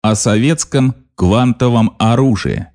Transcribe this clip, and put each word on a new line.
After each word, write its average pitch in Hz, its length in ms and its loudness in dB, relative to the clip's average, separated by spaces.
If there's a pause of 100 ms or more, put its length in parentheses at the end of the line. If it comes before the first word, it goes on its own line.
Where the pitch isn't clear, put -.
о 110 140 0
советском 127 800 -2 (200)
квантовом 117 800 0
оружии. 113 760 -2